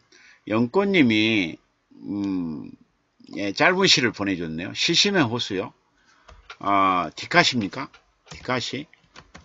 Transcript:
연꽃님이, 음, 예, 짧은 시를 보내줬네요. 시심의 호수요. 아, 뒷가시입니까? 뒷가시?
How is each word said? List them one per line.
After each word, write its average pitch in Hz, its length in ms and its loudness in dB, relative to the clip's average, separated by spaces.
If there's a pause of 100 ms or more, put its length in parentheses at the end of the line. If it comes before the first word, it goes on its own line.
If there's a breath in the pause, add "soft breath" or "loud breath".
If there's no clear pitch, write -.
(480 soft breath)
연꽃님이, 113 1080 2 (500)
음, 92 640 -6 (680)
예, 101 160 -6
짧은 185 340 2
시를 123 240 2
보내줬네요. 87 640 -6
시심의 170 500 0
호수요. 113 500 -6 (840 soft breath)
아, 95 560 2
뒷가시입니까? 135 720 0 (420)
뒷가시? - 560 -6 (580)